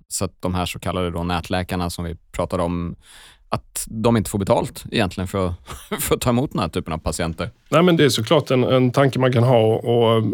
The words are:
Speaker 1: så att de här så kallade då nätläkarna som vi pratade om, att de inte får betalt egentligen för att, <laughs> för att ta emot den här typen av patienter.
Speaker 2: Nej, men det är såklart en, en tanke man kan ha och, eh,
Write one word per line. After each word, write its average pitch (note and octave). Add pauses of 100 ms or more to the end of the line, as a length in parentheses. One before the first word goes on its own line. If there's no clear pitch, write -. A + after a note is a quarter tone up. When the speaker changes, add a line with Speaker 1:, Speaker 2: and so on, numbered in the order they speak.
Speaker 1:
så -
att -
de F#2
här F2+
så -
kallade F2+
då E2+
nätläkarna F2+
som F2
vi E2+ (160)
pratade F2+
om, E2+ (520)
att -
de A2+
inte G2+
får G#2+
betalt G2
egentligen F#2+
för F#2+
att, F2 (240)
<laughs> -
för -
att -
ta -
emot B2
den D#3
här F2+
typen D2+
av D#2
patienter. E2+ (180)
Speaker 2:
Nej, D#3
men F3+
det D3+
är C3+
såklart B2+
en, B2+
en B2+
tanke C#3
man B2+
kan A#2
ha A2+
och, A#2
eh, A2